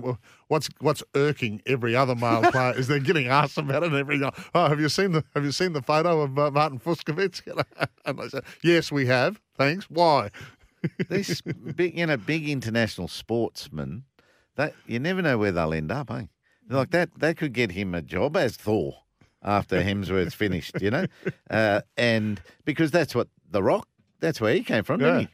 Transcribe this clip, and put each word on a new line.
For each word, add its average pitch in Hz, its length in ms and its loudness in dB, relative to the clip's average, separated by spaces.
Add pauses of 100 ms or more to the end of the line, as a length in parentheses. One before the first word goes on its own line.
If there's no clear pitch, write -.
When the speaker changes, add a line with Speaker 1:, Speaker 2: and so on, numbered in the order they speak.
(480)
Speaker 1:
what's, 156 220 0 (100)
what's 143 240 0 (120)
irking 139 500 0
every 120 300 0
other 127 200 2
male 117 260 2
Speaker 2:
<laughs> 349 100 6
Speaker 1:
player 127 260 2
is 127 100 -2
they're 143 120 2
getting 139 280 0
asked 139 300 2
about 147 260 -2
it 165 100 -2
every 139 240 -2
night. 135 160 -2 (200)
"Oh, 175 140 4
have 147 120 2
you 151 100 2
seen 190 240 0
the, 156 100 0 (120)
have 143 100 -2
you 143 60 -2
seen 180 220 -2
the 143 80 -4
photo 156 400 2
of, 135 160 -2
uh, 147 140 2
Martin 143 280 0
Fuskovic?" 170 680 -4
<laughs> - 580 -6
And 135 140 -6
I 120 80 -8
said, 127 160 -8 (200)
"Yes, 170 280 4
we 139 140 0
have. 127 340 2 (180)
Thanks. 147 320 0
Why?" 147 400 4 (400)
<laughs> - 400 -6
Speaker 2:
These 175 320 -2
big, 165 560 -4
you 170 80 0
know, 156 120 2
big 147 300 -2
international 113 640 -2
sportsmen, 85 960 -6 (500)
that, 147 180 -2 (140)
you 113 120 -4
never 185 220 -2
know 143 160 2
where 104 140 4
they'll 82 220 0
end 78 180 -4
up, 135 180 -6
eh? 120 140 -6 (460)
Like 131 220 -2
that, 170 180 2 (100)
that 160 180 2
could 151 160 -4
get 117 180 0
him 92 240 -4
a 85 60 -2
job 92 360 -2
as 135 180 0
Thor 90 380 -2 (500)
after 95 380 0
Hemsworth's 92 540 0
finished, 95 460 -2
you 98 100 0
know? 170 200 0
Speaker 1:
<laughs> - 380 -10
Speaker 2:
Uh, 104 320 2 (160)
and 110 420 0 (240)
because 156 280 0
that's 165 240 2
what - 120 0 (220)
The 101 140 0
Rock, 170 240 2 (320)
that's 165 200 -2
where 110 140 2
he 196 100 2
came 107 200 0
from, - 160 -2
didn't 156 160 4
Speaker 1:
Yeah. 143 60 2
Speaker 2:
he? 110 120 -4